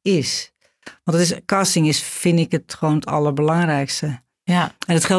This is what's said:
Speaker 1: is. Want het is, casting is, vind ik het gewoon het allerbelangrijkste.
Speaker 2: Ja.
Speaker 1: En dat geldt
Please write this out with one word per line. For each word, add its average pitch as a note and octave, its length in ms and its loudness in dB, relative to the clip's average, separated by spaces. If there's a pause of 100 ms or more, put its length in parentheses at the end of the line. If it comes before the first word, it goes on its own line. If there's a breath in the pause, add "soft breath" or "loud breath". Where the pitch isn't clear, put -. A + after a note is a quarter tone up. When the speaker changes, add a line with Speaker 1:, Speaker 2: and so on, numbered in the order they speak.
Speaker 1:
is. F3 500 -2 (520 loud breath)
Want E3 140 0
het F3 120 2
is, - 160 -4
casting F3+ 420 2
is, C#3+ 140 0
vind - 360 0
ik E3 140 0
het - 260 -4
gewoon D#3 160 0
het D3+ 120 -2
allerbelangrijkste. D3+ 1120 0 (220)
Speaker 2:
Ja. F3 220 0
Speaker 1:
En - 300 -4
dat E3 100 2
geldt - 140 0